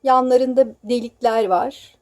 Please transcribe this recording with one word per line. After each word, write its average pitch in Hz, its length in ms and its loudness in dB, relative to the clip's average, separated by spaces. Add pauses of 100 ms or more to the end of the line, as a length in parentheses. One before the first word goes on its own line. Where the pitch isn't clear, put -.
Yanlarında 254 640 2 (160)
delikler 226 640 -2
var. 185 540 -4